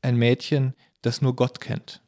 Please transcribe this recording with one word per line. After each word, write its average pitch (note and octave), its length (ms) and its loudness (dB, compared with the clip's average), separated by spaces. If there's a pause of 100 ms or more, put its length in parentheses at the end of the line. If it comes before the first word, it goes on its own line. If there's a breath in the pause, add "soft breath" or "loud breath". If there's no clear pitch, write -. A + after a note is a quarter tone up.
ein B2 160 0
Mädchen, C3 580 2 (280 soft breath)
das A#2 200 -2
nur B2+ 140 2
Gott - 240 -2
kennt. - 480 -10